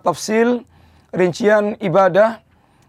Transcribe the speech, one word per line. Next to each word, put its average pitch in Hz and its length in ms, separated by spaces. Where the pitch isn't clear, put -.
tafsil 233 640
rincian 208 640
ibadah 196 640